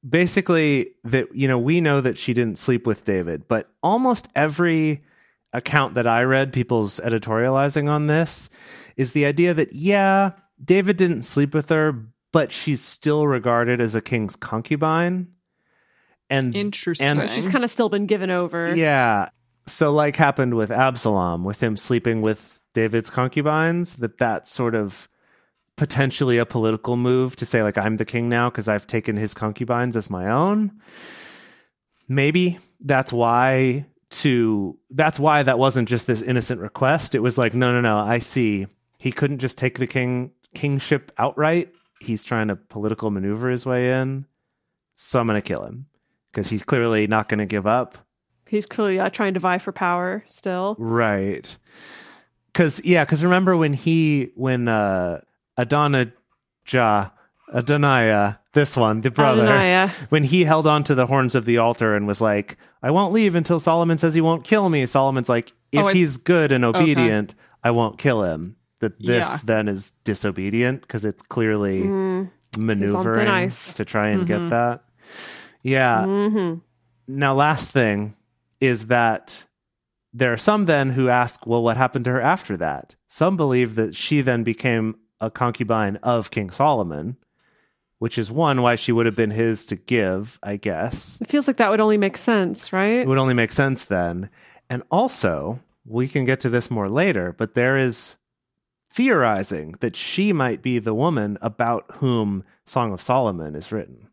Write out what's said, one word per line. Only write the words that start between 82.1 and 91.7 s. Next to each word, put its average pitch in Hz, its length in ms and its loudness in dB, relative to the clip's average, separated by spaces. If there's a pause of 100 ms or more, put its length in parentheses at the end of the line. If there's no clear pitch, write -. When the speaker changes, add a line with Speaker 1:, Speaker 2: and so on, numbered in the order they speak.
Speaker 1:
her 127 100 0
after 139 340 -2
that?" 76 380 -6 (140)
Some 185 280 0
believe 127 380 2
that 107 220 0
she 147 260 0
then 123 220 0
became 113 520 -2 (240)
a 113 100 -4
concubine 110 720 -2
of 117 280 0
King 104 200 -6
Solomon, 107 640 -2 (800)
which 117 180 -4
is 110 140 -4
one, 139 320 2
why 120 140 6
she - 160 -4
would 117 120 4
have 110 100 2
been 107 180 0
his 110 340 0
to 101 100 -6
give, 101 680 -2
I 104 140 -6
guess. 98 640 -6
Speaker 3:
It 226 80 -8
feels 294 180 0
like 254 120 -2
that 220 120 2